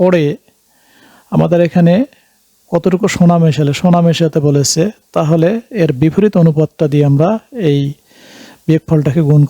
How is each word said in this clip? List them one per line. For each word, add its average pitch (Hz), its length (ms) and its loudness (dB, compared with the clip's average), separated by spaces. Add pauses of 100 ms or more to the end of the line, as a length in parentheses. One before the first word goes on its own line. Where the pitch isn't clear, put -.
পরে 180 240 2 (1080)
আমাদের 165 340 0
এখানে 170 260 2 (760)
কতটুকু 180 340 -2 (100)
সোনা 175 260 4
মেশালে, 147 380 0
সোনা 175 260 2
মেশাতে 165 320 0 (100)
বলেছে, 143 340 0 (340)
তাহলে 165 320 0 (340)
এর 151 80 0 (100)
বিপরীত 196 420 0
অনুপাতটা 156 500 0
দিয়ে 147 180 2
আমরা 143 180 2 (400)
এই 143 100 0 (880)
বিয়োগফলটাকে 156 600 0
গুণ 147 220 4